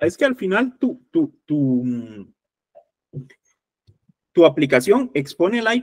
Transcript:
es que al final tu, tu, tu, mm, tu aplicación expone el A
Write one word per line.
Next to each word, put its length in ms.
es 140
que 100
al 100
final 420
tu, 320
tu, 240
tu, 380
mm, 500
tu 120
aplicación 680
expone 460
el 60
A 60